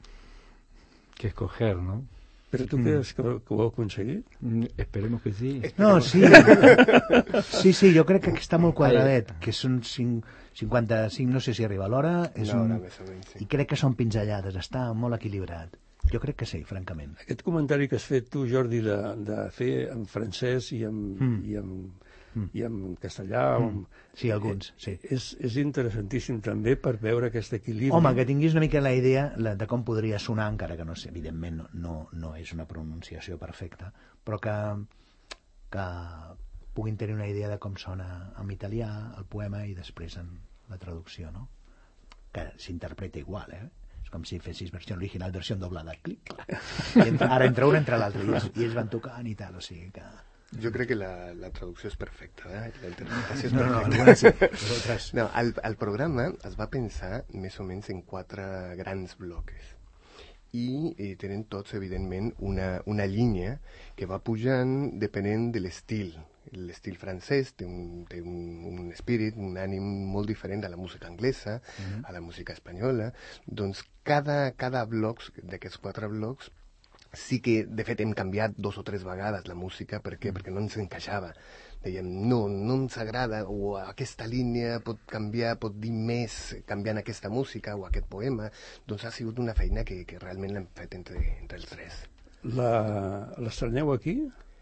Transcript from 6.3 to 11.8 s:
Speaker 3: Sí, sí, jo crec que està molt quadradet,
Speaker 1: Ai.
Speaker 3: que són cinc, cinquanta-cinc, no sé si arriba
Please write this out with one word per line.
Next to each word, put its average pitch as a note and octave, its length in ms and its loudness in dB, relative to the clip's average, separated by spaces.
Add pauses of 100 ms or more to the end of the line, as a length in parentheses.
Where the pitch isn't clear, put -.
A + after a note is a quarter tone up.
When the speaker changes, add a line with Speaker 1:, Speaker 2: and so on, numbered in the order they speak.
Speaker 3:
Sí, F3+ 300 6
sí, F#3+ 220 10
jo D#3+ 100 10
crec F#3+ 180 6
que F3 100 4
està - 260 0
molt E3+ 160 6
quadradet, C3 560 6
Speaker 1:
Ai. - 80 -12
Speaker 3:
que A2+ 140 -2
són B2+ 300 2
cinc, A#2+ 420 -2 (300)
cinquanta-cinc, A2+ 760 2
no C3 80 2
sé A#2 140 0
si A2+ 100 0
arriba G2 240 0